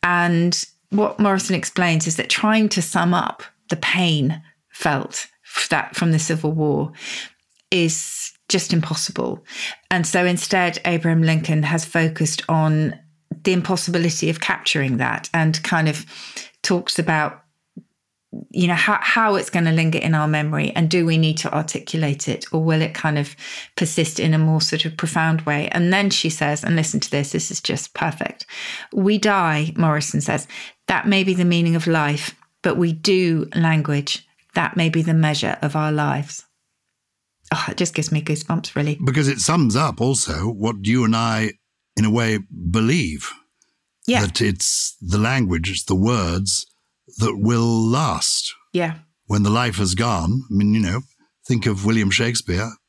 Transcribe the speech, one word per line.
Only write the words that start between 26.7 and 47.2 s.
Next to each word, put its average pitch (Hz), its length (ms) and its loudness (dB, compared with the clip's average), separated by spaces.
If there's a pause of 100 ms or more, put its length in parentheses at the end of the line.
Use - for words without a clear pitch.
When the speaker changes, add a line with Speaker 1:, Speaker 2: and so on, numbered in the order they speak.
Speaker 1:
listen 160 240 0
to - 120 -4
this, 143 200 -2
this 143 180 -4
is - 120 -8
just - 340 -6
perfect. - 500 -6 (480)
"We 208 240 2
die," 165 580 2
Morrison 151 460 0
says, - 260 -2 (400)
"that 214 200 0
may 196 160 4
be 190 100 2
the 180 120 2
meaning 170 300 4
of 160 120 0
life, 151 480 0 (260)
but - 160 2
we 170 160 2
do 165 640 2
language. 151 680 0 (300)
That 175 240 -2
may 165 120 2
be 165 120 2
the 160 140 0
measure 151 460 2
of 147 140 -2
our 151 160 0
lives." 147 520 -2 (1120)
Oh, - 160 -2
it - 80 -6
just 170 160 0
gives - 180 -2
me 151 120 0
goosebumps, 160 520 -4
really. 147 300 -2
Speaker 2:
Because 135 220 2
it 135 120 0
sums 139 360 4
up 127 260 2
also 104 480 0
what 110 280 -2 (100)
you 120 180 4
and 113 100 4
I, 110 360 0 (440)
in 107 80 2
a 107 60 4
way, 110 300 2 (320)
believe. 110 600 0 (760)
Speaker 1:
Yeah. 240 140 2
Speaker 2:
That 95 200 -2
it's - 580 -2
the 98 200 -2
language, 104 500 0
it's 92 140 -6
the 98 120 0
words 95 720 0 (540)
that 107 180 0